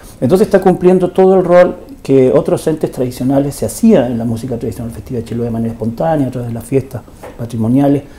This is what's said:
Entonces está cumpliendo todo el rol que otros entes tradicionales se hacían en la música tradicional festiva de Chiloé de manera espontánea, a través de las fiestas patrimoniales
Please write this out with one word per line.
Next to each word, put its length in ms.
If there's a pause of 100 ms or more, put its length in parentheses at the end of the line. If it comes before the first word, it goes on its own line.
(200)
Entonces 280
está 120
cumpliendo 520
todo 240
el 80
rol 320 (260)
que 300
otros 340
entes 240
tradicionales 640
se 120
hacían 460
en 60
la 60
música 340
tradicional 340
festiva 280
de 40
Chiloé 220
de 60
manera 200
espontánea, 540
a 40
través 180
de 60
las 100
fiestas 380 (360)
patrimoniales 640 (160)